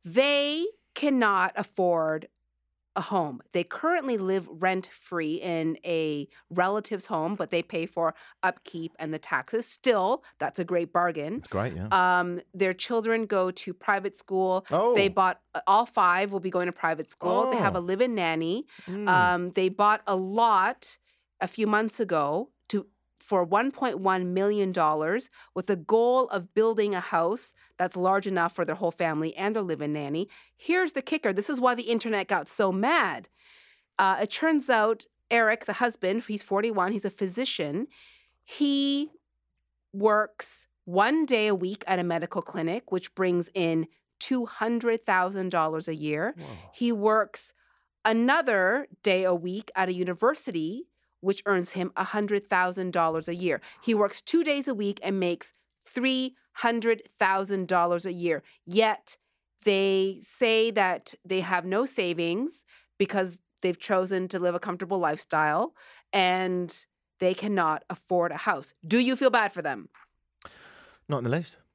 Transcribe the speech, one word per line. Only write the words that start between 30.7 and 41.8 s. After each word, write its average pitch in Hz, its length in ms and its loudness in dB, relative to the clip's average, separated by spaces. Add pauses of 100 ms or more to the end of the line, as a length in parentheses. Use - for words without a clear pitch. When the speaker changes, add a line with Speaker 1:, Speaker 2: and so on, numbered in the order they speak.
Speaker 1:
the - 80 -4
kicker. 302 300 -2
This 196 180 -2
is 262 120 -2
why 247 140 4
the 233 80 -6
internet 220 440 -2
got 170 220 -2
so 196 240 2
mad. 208 560 0 (720)
Uh, 190 240 4
it 220 80 -4
turns 311 380 0
out 220 360 2 (260)
Eric, 226 340 4
the 208 80 -4
husband, 226 540 0
he's 214 160 -4
forty-one, 202 480 0
he's 214 140 -4
a 196 60 -2
physician. 190 760 -4 (560)
He 277 680 -2 (840)
works 208 760 0 (180)
one 233 400 2
day 226 220 2
a 202 80 2
week 185 320 -4